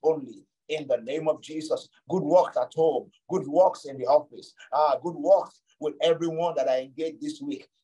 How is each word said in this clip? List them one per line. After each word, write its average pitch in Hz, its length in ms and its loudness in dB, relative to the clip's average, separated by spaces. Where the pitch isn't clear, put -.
only 135 400 -2
in 151 200 -6
the 123 100 0
name 147 320 -4
of 151 120 -2
Jesus. 156 460 -6
Good 185 140 -2
works 165 340 4
at - 180 -4
home, 156 340 0
good 165 180 -2
works 165 380 4
in 135 120 -10
the 127 80 -4
office, 139 480 0
uh, 143 240 2
good 165 180 -6
works 165 460 2
with 147 220 -4
everyone 165 560 0
that 131 100 0
I 131 140 0
engage 147 400 -8
this 147 180 -8
week. 139 300 -10